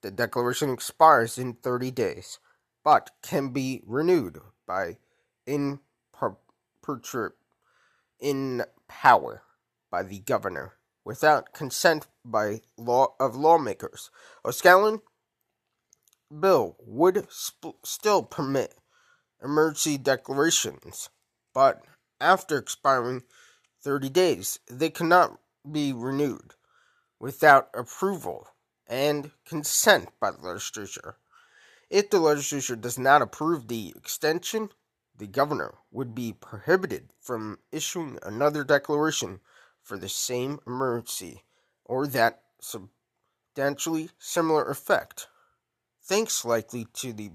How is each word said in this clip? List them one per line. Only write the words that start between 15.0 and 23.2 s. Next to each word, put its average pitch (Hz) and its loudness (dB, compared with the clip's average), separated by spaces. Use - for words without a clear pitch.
bill 151 2
would 175 2
sp-, - -14
still 202 0
permit 135 -4
emergency 151 0
declarations, 135 -2
but 135 4
after 165 2
expiring 127 -2